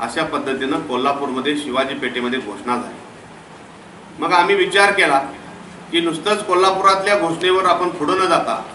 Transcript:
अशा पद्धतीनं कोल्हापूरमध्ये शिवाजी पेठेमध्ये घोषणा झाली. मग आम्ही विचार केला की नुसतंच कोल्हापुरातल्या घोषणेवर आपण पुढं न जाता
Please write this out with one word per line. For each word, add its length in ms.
अशा 220
पद्धतीनं 560
कोल्हापूरमध्ये 800
शिवाजी 360
पेठेमध्ये 460
घोषणा 360
झाली. 200
मग 140
आम्ही 220
विचार 360
केला 280
की 100
नुसतंच 440
कोल्हापुरातल्या 760
घोषणेवर 460
आपण 240
पुढं 280
न 80
जाता 380